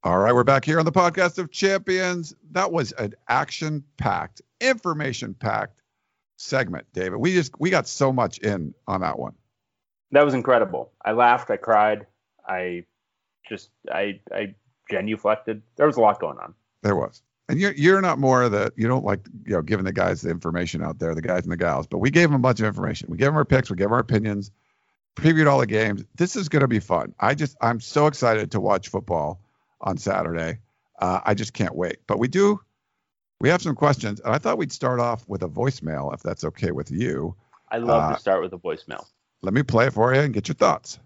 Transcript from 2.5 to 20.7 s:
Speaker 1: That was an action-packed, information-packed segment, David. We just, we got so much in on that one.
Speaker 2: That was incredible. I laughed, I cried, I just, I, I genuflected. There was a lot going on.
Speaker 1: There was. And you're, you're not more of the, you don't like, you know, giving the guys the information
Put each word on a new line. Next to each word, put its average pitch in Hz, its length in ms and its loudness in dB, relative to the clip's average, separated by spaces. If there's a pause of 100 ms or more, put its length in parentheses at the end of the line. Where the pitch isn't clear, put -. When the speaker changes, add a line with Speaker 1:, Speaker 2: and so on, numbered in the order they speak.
Speaker 1:
That 185 180 0
was 156 220 -2
an 104 220 -6 (140)
action-packed, 139 1120 -4 (200)
information-packed 131 1200 -4 (540)
segment, 110 560 -4
David. 92 240 -4
We 151 160 0
just, 170 260 -2
we 175 120 0
got 113 180 0
so 135 240 0
much 120 260 0
in 92 340 -2 (140)
on 95 140 -2
that 76 180 -4
one. 62 160 -10 (760)
Speaker 2:
That 143 120 8
was 135 100 2
incredible. 110 580 2 (120)
I 107 60 -2
laughed, 120 400 4
I 104 60 0
cried, 107 500 2 (400)
I 90 380 -6 (640)
just, - 220 -12 (200)
I, 98 300 -4 (120)
I 101 220 -6 (340)
genuflected. 107 760 -2 (120)
There 147 140 4
was 123 80 0
a 123 40 2
lot 104 200 4
going 78 180 -6
on. - 160 -18 (280)
Speaker 1:
There 104 120 2
was. 67 260 -4 (300)
And 147 80 0
you're, 196 140 2
you're 175 300 4
not 165 160 0
more 131 240 4
of 120 100 2
the, 101 240 0
you 110 100 0
don't 123 200 0
like, 101 200 -2 (200)
you - 80 -4
know, 82 80 0
giving 95 240 -2
the 95 60 -4
guys 92 280 0
the 87 100 -6
information 85 520 -4